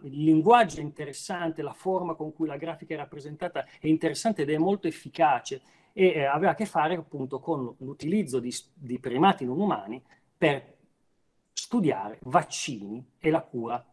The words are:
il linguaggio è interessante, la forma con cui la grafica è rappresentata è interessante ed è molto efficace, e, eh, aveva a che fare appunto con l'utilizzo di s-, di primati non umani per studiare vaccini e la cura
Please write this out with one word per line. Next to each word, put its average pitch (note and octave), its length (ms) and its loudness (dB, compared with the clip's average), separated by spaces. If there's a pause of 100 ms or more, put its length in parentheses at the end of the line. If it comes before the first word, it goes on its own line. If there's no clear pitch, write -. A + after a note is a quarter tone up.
il C#3+ 200 -6
linguaggio D#3+ 560 6
è D3 40 -6
interessante, D#3 800 -6
la D3 120 -6
forma F3+ 420 -2
con D#3 180 -8
cui D#3+ 140 -2
la C#3+ 100 -6
grafica D#3+ 360 -8
è D#3 40 -6
rappresentata D3+ 680 -8 (140)
è - 80 -4
interessante D#3+ 560 2
ed C#3+ 60 -2
è D#3 80 2
molto F#3+ 300 0
efficace, C#3 760 0 (320)
e, F#3 140 6
eh, D#3 180 2
aveva D3+ 260 2
a - 40 0
che A3 100 -4
fare E3 300 0
appunto C#3 440 -8
con C3 400 -4
l'utilizzo D3 600 -2
di A#2+ 120 -6
s-, - 220 -12
di B2 260 -8
primati C#3+ 460 2
non B2+ 140 -2
umani B2 440 -2 (340)
per D3 360 0 (800)
studiare B2 680 -2
vaccini B2+ 960 -4
e E3 140 0
la D#3+ 100 2
cura A#2+ 520 -6